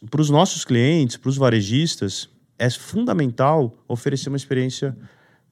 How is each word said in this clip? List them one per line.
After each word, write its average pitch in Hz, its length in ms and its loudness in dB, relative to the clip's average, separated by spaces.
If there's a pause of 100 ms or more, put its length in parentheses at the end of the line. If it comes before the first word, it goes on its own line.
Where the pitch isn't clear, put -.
(100)
pros 151 180 0
nossos 156 360 2
clientes, 127 520 2
pros 135 200 -4
varejistas, 113 920 0 (300)
é 123 100 2
fundamental 147 1160 0
oferecer 135 420 -4
uma 139 80 -4
experiência 131 600 -2 (560)